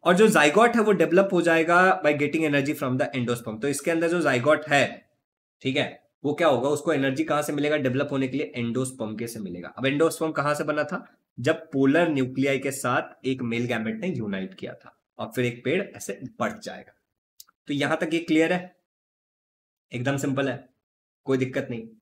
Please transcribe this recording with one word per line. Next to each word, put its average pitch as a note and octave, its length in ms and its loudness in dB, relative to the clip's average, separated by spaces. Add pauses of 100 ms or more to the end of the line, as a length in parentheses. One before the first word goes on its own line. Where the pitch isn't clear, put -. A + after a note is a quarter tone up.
और F3+ 120 6
जो G#3+ 120 8
जाइगोट F#3+ 480 6
है A3+ 60 4
वो G#3+ 100 4
डेवलप F3+ 420 4
हो F3 80 4
जाएगा E3 360 4 (260)
by D3+ 100 4
getting D3 300 0
energy C#3+ 300 2
from C3 240 -2
the C#3+ 140 0
endosperm। A#2 500 -4
तो C#3 60 -2
इसके C#3+ 240 -2
अंदर E3 180 0
जो F3 120 0
जाइगोट C#3+ 460 2
है, C#3 400 0 (540)
ठीक C3 160 -2
है, C3 100 0 (360)
वो D3 100 -2
क्या E3 140 2
होगा? C3 220 2
उसको D3+ 240 0
एनर्जी C3+ 300 0
कहाँ D#3 180 0
से D3 120 -4
मिलेगा D3 240 0
डेवलप C3+ 340 -2
होने C3+ 160 -2
के C3 100 -6
लिए? D3 180 -6
एंडोस्पर्म A#2 600 -4
के A#2 120 -8
से A#2 120 -12
मिलेगा। F2 280 -10
अब - 180 -8
एंडोस्पर्म D#3 460 0
कहाँ D3 240 -2
से D#3 80 -6
बना D3+ 200 -2
था? E3 200 -6 (340)
जब C#3 340 -2
पोलर C#3 380 4
न्यूक्लियाई C3+ 500 0
के C3+ 120 -4
साथ - 560 -4
एक C3 160 -2
मेल A#2 220 -2
गैमेट A2 360 -4
ने F3 60 -4
यूनाइट G2+ 460 -6
किया - 200 -12
था - 220 -20 (240)
और A2 160 -8
फिर B2+ 100 0
एक A#2+ 200 -6
पेड़ E3 220 0
ऐसे - 320 -12 (200)
बढ़ A2 200 -4
जाएगा। - 320 -14 (760)
तो D3 60 -6
यहां C#3+ 240 0
तक D#3 160 -2
ये E3 60 0
क्लियर E3 340 2
है? F3+ 220 -6 (1160)
एकदम B2+ 260 -2
सिंपल C3+ 320 -2
है, B2 140 -8 (640)
कोई C3+ 120 2
दिक्कत B2+ 320 -4
नहीं। A2+ 180 -8 (140)